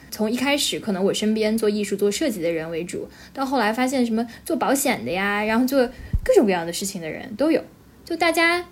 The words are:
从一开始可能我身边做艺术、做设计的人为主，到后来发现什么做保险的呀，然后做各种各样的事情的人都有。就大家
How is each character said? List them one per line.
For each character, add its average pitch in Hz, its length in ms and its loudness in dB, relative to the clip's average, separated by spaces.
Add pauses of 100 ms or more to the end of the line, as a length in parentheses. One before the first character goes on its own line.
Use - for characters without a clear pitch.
(120)
从 214 180 -2
一 247 60 0
开 277 200 0
始 233 240 -2
可 - 120 -4
能 185 120 0
我 180 100 4
身 214 200 0
边 220 240 0
做 214 120 2
艺 208 140 0
术、 202 120 -2
做 202 160 2
设 294 180 0
计 202 120 -4
的 170 100 0
人 160 180 -4
为 165 140 -6
主， - 240 -8 (260)
到 269 120 -4
后 269 120 0
来 214 140 2
发 254 160 0
现 262 180 2
什 226 80 0
么 233 140 0 (160)
做 330 120 0
保 233 200 2
险 247 280 -2
的 123 80 -4
呀， 202 320 0
然 220 160 2
后 254 60 4
做 254 220 2 (360)
各 508 120 2
种 320 100 8
各 202 60 2
样 170 140 0
的 170 80 -6
事 202 120 -6
情 190 160 -8
的 160 80 -6
人 - 260 -10
都 285 160 2
有。 - 120 2 (400)
就 339 120 -6
大 330 160 0
家 339 400 2